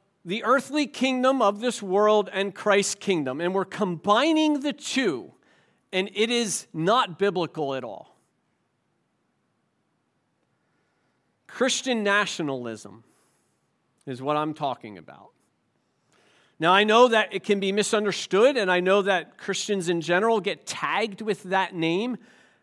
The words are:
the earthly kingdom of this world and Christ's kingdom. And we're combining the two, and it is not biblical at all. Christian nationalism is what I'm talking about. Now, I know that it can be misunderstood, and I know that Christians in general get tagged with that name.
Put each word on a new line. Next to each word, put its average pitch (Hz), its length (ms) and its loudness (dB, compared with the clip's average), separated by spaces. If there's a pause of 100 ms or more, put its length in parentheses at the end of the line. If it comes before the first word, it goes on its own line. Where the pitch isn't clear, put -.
(240)
the 202 200 -6
earthly 269 420 0
kingdom 262 560 0
of 202 180 2
this 240 220 -4
world 208 500 2
and 196 220 -4
Christ's 202 400 2
kingdom. 147 460 -2
And 175 140 -2
we're 190 100 0
combining 254 960 0
the 285 120 -4
two, 165 600 -4 (600)
and 196 220 -2
it 220 160 0
is 240 420 -2
not 180 460 0
biblical 165 560 -2
at 127 100 -8
all. - 320 -16 (3250)
Christian 247 540 -2
nationalism 135 1040 -4 (1040)
is 127 160 -10
what 147 140 -2
I'm 151 180 -4
talking 123 420 -8
about. 76 360 -20 (1300)
Now, 165 140 4
I 196 120 6
know 226 240 8
that 214 260 0
it 190 80 -8
can 202 180 2
be 190 120 0
misunderstood, 208 840 2
and 196 140 0
I 180 100 4
know 190 220 4
that 185 340 -2
Christians 196 520 -4
in 170 120 0
general 190 400 2
get 180 240 -6
tagged 190 560 -4
with 214 240 -4
that 185 300 -2
name. 180 420 -2 (460)